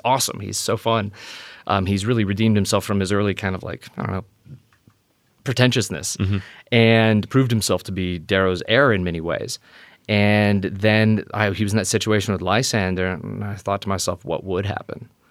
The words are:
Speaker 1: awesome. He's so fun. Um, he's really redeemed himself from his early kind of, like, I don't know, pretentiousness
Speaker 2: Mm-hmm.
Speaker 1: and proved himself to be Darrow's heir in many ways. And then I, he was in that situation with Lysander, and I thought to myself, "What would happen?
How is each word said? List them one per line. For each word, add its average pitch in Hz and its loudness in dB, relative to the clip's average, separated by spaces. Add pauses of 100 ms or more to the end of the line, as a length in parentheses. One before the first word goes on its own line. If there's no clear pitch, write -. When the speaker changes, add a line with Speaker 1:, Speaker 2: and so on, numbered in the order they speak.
Speaker 1:
awesome. 123 0
He's 101 -8
so - -2
fun. 110 0 (560)
Um, 98 0
he's 98 0
really 113 2
redeemed 104 2
himself 98 2
from 101 0
his 95 0
early 101 0
kind 95 -4
of, 92 -8
like, - -12 (100)
I - -4
don't - -4
know, 95 -6 (1200)
pretentiousness 120 0
Speaker 2:
Mm-hmm. 98 0 (340)
Speaker 1:
and 113 4
proved 131 2
himself 104 0
to - -10
be 90 -2
Darrow's 92 0
heir 131 4
in 92 0
many 85 -2
ways. 82 -6 (480)
And 104 4
then 107 2
I, 104 0
he 101 -2
was 101 -2
in 110 4
that 95 0
situation 107 0
with 87 -4
Lysander, 92 0
and 98 -6
I 101 -8
thought 98 -4
to - -8
myself, 90 -4
"What - -6
would 95 -4
happen? - -10 (220)